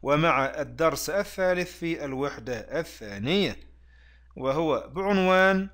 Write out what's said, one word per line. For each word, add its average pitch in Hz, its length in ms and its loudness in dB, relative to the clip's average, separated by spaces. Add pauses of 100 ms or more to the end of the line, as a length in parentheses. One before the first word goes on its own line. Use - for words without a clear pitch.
ومع 147 420 4
الدرس 139 680 -2
الثالث 185 680 -2
في 165 260 -4
الوحدة 131 760 -6
الثانية، 120 760 -2 (800)
وهو 135 580 0
بعنوان 190 800 4